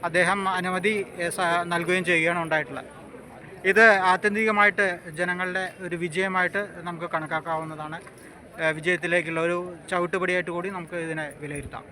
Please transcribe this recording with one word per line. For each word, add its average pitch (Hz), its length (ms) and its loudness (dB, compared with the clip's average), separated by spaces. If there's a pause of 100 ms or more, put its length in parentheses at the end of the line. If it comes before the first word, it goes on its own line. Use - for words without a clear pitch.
അദ്ദേഹം 175 440 2
അനുമതി, 185 580 0 (120)
ഏ, 175 100 -4
സ-, 175 360 0
നൽകുകയും 170 400 0
ചെയ്യുകയാണ് 170 380 2
ഉണ്ടായിട്ടുള്ളത്. 151 420 -2 (800)
ഇത് 190 160 6
ആത്യന്തികമായിട്ട് 208 1160 6 (200)
ജനങ്ങളുടെ 180 600 -2
ഒരു 175 160 -6
വിജയമായിട്ട് 185 720 0 (100)
നമുക്ക് 170 380 -8
കണക്കാക്കാവുന്നതാണ്. 160 880 -4 (600)
ഏ, 160 100 4
വിജയത്തിലേക്കുള്ള 165 680 0
ഒരു 175 340 0 (160)
ചവിട്ടുപടിയായിട്ട് 180 600 0
കൂടി 175 200 -4
നമുക്ക് 175 260 -8
ഇതിനെ 160 340 -6 (100)
വിലയിരുത്താം. 147 520 -10